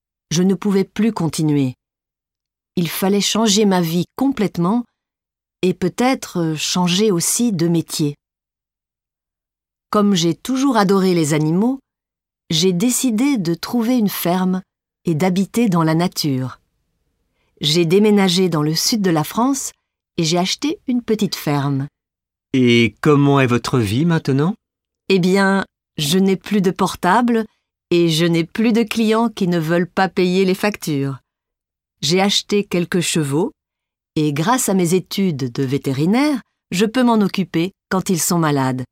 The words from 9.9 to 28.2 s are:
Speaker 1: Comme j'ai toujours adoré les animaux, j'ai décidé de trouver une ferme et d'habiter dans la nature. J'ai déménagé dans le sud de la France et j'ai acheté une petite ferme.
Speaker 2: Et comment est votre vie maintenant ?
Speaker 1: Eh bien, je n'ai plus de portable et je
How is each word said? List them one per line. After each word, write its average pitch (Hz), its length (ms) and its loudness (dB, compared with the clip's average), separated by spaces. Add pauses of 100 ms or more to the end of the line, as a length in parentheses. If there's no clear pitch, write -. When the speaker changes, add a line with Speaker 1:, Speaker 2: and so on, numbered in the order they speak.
Speaker 1:
Comme 208 220 2
j'ai 170 220 0
toujours 262 400 -2
adoré 196 380 2
les 160 200 2
animaux, 175 460 0 (680)
j'ai 175 240 0
décidé 247 640 0
de 170 160 -2
trouver 240 440 -2
une 208 120 2
ferme 185 520 -2 (440)
et 170 100 0
d'habiter 190 540 0
dans 170 140 2
la 160 120 2
nature. 143 640 -2 (1000)
J'ai 160 240 2
déménagé 190 640 4
dans 160 120 -2
le 156 140 -2
sud 214 260 -2
de 190 80 0
la 156 140 0
France 262 480 -4 (460)
et 170 80 0
j'ai 165 120 0
acheté 185 500 -4
une 247 140 -2
petite 214 340 -2
ferme. 143 520 -2 (640)
Speaker 2:
Et 120 480 4
comment 143 400 4
est 131 80 4
votre 120 320 0
vie 113 240 0
maintenant ? 160 500 0 (540)
Speaker 1:
Eh 190 120 4
bien, 190 440 2 (340)
je 156 220 0
n'ai 190 160 2
plus 202 260 -2
de 180 100 2
portable 220 760 0 (440)
et 170 200 4
je 160 160 0